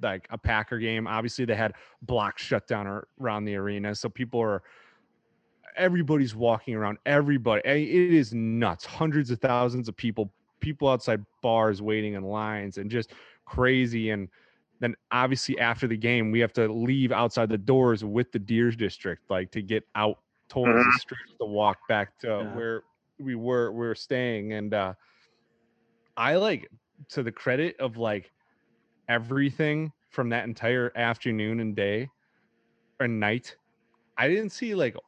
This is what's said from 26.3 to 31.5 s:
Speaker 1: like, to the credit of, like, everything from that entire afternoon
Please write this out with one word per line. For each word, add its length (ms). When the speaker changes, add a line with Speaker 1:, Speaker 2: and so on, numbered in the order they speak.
Speaker 1:
like, 320
to 120
the 100
credit 460
of, 180
like, 360
everything 840
from 200
that 140
entire 520
afternoon 640